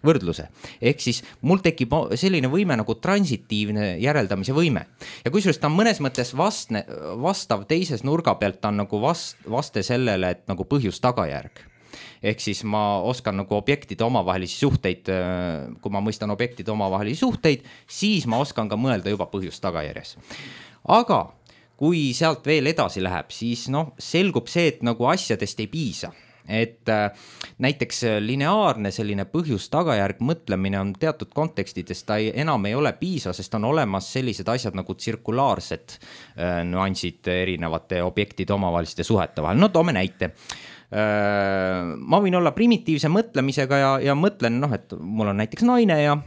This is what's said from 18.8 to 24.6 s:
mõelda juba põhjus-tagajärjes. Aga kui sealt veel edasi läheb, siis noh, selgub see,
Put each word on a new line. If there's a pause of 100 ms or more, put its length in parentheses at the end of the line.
mõelda
juba
põhjus-tagajärjes. (800)
Aga (500)
kui
sealt
veel
edasi
läheb,
siis
noh,
selgub
see,